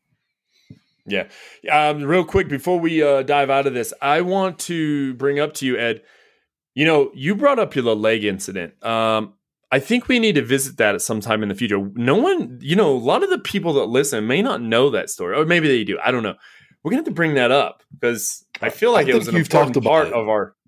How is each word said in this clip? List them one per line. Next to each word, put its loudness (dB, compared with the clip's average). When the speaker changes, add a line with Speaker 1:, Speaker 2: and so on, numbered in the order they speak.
Speaker 1:
Yeah. -4
Um, 2
real 2
quick, 0
before -2
we, 0
uh, 2
dive 0
out 2
of 0
this, -4
I 2
want -2
to -4
bring 0
up -2
to -6
you, 0
Ed, -2
you 2
know, 4
you -2
brought 2
up -2
your, 0
the 2
leg 0
incident. -6
Um, 0
I 2
think -2
we 2
need 2
to 4
visit -2
that 2
at -6
some -4
time -2
in -2
the -4
future. -2
No 2
one, -2
you -2
know, 4
a -2
lot 0
of -2
the -2
people -4
that 2
listen 0
may 0
not -2
know 2
that -4
story, -6
or 2
maybe 2
they 2
do. -4
I 2
don't -2
know. -4
We're -4
gonna 0
have -6
to -6
bring 0
that 4
up 0
'cause -4
I -4
feel 0
like 4
Speaker 2:
I 2
Speaker 1:
it 4
was 0
Speaker 2:
think -4
Speaker 1:
an 2
Speaker 2:
you've -2
talked 2
Speaker 1:
important 2
Speaker 2:
about 2
Speaker 1:
part 4
Speaker 2:
it. -6
Speaker 1:
of -2
our, -2